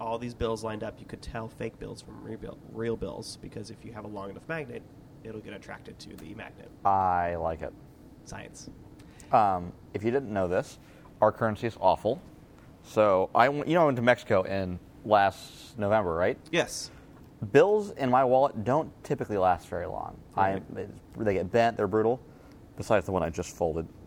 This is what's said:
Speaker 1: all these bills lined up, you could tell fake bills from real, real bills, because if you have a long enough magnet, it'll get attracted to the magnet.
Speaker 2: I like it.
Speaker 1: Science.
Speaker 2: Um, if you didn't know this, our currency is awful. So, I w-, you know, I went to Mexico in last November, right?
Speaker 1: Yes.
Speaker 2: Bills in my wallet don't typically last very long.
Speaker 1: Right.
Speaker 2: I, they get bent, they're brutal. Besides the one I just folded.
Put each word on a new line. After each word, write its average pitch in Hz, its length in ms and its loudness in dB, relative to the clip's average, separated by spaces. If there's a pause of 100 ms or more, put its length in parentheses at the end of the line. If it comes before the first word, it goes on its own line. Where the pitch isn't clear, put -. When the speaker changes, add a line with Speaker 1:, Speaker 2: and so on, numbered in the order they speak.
Speaker 1:
all 113 180 -4
these 120 140 -8
bills 113 320 -4
lined 107 180 -6
up, 107 160 -10
you - 60 -20
could - 160 -14
tell 113 280 -10
fake - 300 -10
bills 104 220 -12
from 110 220 -18
real, 107 340 -12 (160)
real 113 240 -4
bills, 101 460 -10
because 107 280 -14
if - 140 -20
you - 80 -16
have 107 120 -14
a 107 40 -14
long 101 220 -12
enough 92 180 -16
magnet, 131 340 -10 (420)
it'll 110 160 -12
get 104 120 -16
attracted - 460 -16
to - 180 -18
the 82 200 -16
magnet. - 340 -16 (160)
Speaker 2:
I 90 500 2
like 82 240 -4
it. - 120 -10 (520)
Speaker 1:
Science. - 460 -16 (600)
Speaker 2:
Um, 95 420 2 (200)
if 98 120 -6
you 113 60 0
didn't 131 220 -2
know 95 160 0
this, 92 300 -2 (420)
our 107 120 6
currency 110 340 -2
is 113 140 -6
awful. 104 420 2 (600)
So, 98 520 4
I 120 120 6
w-, 143 200 -2
you 156 80 2
know, 175 80 6
I - 20 6
went 139 120 4
to 120 60 -2
Mexico 117 400 4
in 92 360 -4 (260)
last - 760 2
November, 101 360 2
right? 95 220 0 (140)
Speaker 1:
Yes. - 400 -2 (640)
Speaker 2:
Bills 202 400 6
in 127 180 -2
my 127 140 6
wallet 127 400 4
don't 127 280 0 (100)
typically 113 360 -4
last 90 300 2
very 87 180 -6
long. - 320 -8 (180)
Speaker 1:
Right. 95 260 2 (140)
Speaker 2:
I, 92 100 -8 (300)
they 104 180 0
get 90 160 -2
bent, 117 280 2
they're 107 80 0
brutal. 110 340 2 (560)
Besides 104 300 2
the 98 60 -4
one 92 100 2
I 80 80 0
just - 260 -8
folded. 82 300 -2 (200)